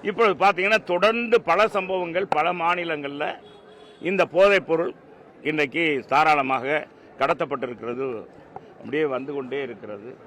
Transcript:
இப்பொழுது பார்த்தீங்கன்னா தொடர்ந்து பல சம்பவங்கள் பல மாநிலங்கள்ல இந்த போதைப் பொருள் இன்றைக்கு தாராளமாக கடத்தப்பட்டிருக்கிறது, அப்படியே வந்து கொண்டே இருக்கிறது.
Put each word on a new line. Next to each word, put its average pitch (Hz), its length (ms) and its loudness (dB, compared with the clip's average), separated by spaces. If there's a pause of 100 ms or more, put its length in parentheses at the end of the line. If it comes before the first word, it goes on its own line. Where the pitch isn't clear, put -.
இப்பொழுது 202 340 2
பார்த்தீங்கன்னா 196 360 2 (120)
தொடர்ந்து 220 460 2 (120)
பல 202 260 4
சம்பவங்கள் 185 500 -2 (120)
பல 170 240 2
மாநிலங்கள்ல 156 640 -2 (840)
இந்த 180 140 2 (120)
போதைப் 190 340 6
பொருள் 165 200 2 (600)
இன்றைக்கு 151 340 -2 (300)
தாராளமாக 143 680 2 (380)
கடத்தப்பட்டிருக்கிறது, 131 880 -4 (720)
அப்படியே 147 340 -2
வந்து 135 240 -6
கொண்டே 135 300 -6
இருக்கிறது. 107 420 -14 (180)